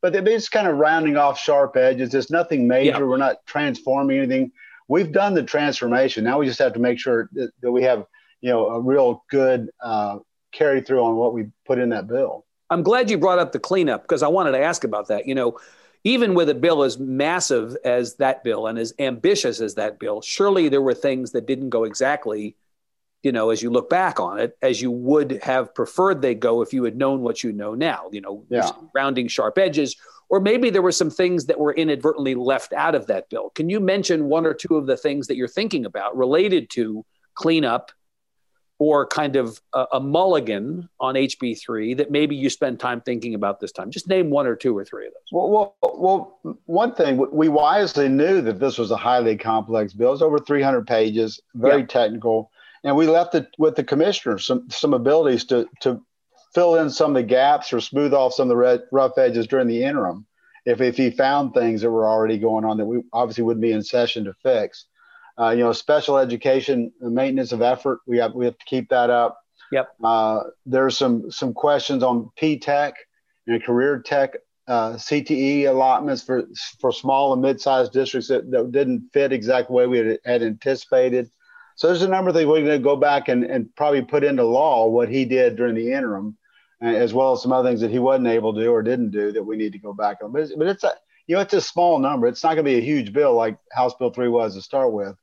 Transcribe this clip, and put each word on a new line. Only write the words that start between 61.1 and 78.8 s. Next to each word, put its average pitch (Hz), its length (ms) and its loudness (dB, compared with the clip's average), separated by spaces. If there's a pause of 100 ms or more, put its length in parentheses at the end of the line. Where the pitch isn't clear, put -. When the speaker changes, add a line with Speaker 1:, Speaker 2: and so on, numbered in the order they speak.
Speaker 1:
found 135 420 0
things 113 300 0
that 117 80 2
were 110 180 2
already 110 300 2
going 110 260 0
on 110 120 0
that 107 100 -2
we 120 160 -4 (100)
obviously 117 300 -2
wouldn't 113 180 0
be 113 120 0
in 110 100 -2
session 117 420 -2
to 98 80 -10 (120)
fix. 113 420 -2 (500)
Uh, 117 140 0
you 120 120 2
know, 117 100 2
special 143 460 0
education, 127 800 0
the 120 100 -6
maintenance 131 420 -2
of 113 100 -2
effort, 127 440 0
we 123 120 0
have, 117 160 0
we 123 100 -4
have 120 140 -4
to - 60 -20
keep 127 240 -6
that 120 220 2
up. 120 280 2 (320)
Speaker 2:
Yep. 131 180 -2 (140)
Speaker 1:
Uh, 110 380 2 (240)
there's 131 320 0
some, 120 340 0
some 127 240 -6
questions 139 480 0
on 120 340 -2
P-Tech 143 580 -2 (520)
and 117 160 -2
career 127 380 0
tech, 139 360 -2 (320)
uh, 117 280 -2
C 143 260 -4
T 151 120 -2 (280)
E - 20 0
allotments 131 580 2
for, 127 220 -2 (360)
for 165 120 2
small 135 400 0
and 127 100 0
mid-sized 135 500 0
districts 127 360 -2
that, 131 220 -2
that 123 220 0
didn't 127 400 -2